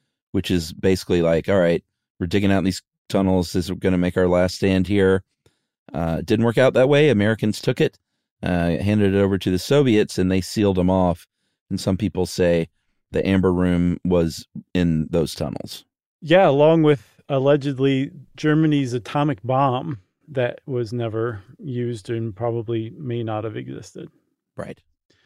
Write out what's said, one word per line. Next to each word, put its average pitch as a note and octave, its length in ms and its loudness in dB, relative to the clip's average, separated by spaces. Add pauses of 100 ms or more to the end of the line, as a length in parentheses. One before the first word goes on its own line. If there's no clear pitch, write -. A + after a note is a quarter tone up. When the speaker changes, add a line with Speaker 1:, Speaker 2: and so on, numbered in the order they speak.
(320)
Speaker 1:
which G2 200 -4
is E2+ 220 -2
basically F#2 480 0
like, E2 280 0
"All G2 100 2
right, E2+ 240 0 (360)
we're F2+ 80 -4
digging G2 240 0
out F#2+ 120 0
these F#2 180 -2 (280)
tunnels. F#2 440 0
This F#2 160 -2
is F#2 80 -6
gonna F#2 200 0
make F2+ 200 0
our F#2 100 2
last F2+ 280 2
stand F#2+ 320 0
here." F#2+ 360 2 (720)
Uh, E2 260 -4
it E2+ 60 -8
didn't G#2+ 200 2
work A#2 120 0
out C3 180 4
that B2+ 140 4
way. D3 200 4
Americans G#2+ 520 0
took B2+ 200 -2
it, - 160 -2 (460)
uh, F2 340 0
handed G2+ 360 2
it G2 40 2
over G2 200 2
to F#2+ 140 -4
the F2+ 80 0
Soviets, B2+ 580 2
and F#2 140 2
they F#2+ 80 2
sealed G2 380 0
them F2+ 120 2
off. F#2 360 0 (440)
And G2 120 -4
some F#2+ 160 0
people F#2 280 -2
say E2+ 420 0 (440)
the - 160 -2
Amber F#2+ 260 2
Room F2 520 2
was E2+ 420 0 (260)
in E2 360 0
those D#2+ 260 -2
tunnels. - 480 -10 (380)
Speaker 2:
Yeah, F3 260 4
along D#3 360 4
with - 440 0
allegedly C#3 840 0 (260)
Germany's D3+ 560 2
atomic C#3+ 500 -4
bomb C3 560 -2 (300)
that C3 360 -4
was A#2+ 280 -6
never A2+ 480 -6 (180)
used A#2+ 500 -8
and A2+ 240 -6
probably A#2 580 -6
may A#2+ 320 -8
not G#2+ 200 -6
have A2 140 -10
existed. - 520 -16 (460)
Speaker 1:
Right. - 240 -14 (460)